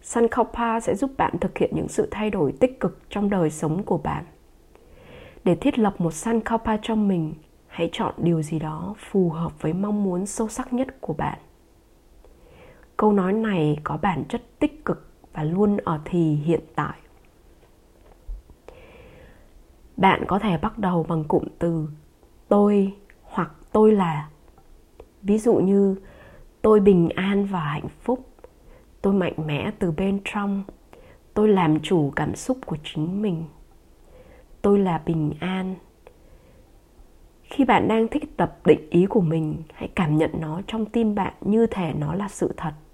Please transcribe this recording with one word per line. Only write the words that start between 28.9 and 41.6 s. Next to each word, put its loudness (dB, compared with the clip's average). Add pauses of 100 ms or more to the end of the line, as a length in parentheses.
Tôi 2
mạnh 0 (120)
mẽ -2
từ 0
bên -2 (140)
trong. -4 (680)
Tôi 4
làm 6
chủ 2
cảm -2
xúc -4
của -6
chính -4
mình. -2 (1160)
Tôi 6
là 2
bình 0
an." -4 (1700)
Khi 0
bạn 4
đang 2
thích -6
tập -2
định 4
ý 4
của 2
mình, -2 (100)
hãy -12
cảm 0
nhận 2
nó -6
trong -4
tim 0
bạn -2
như 4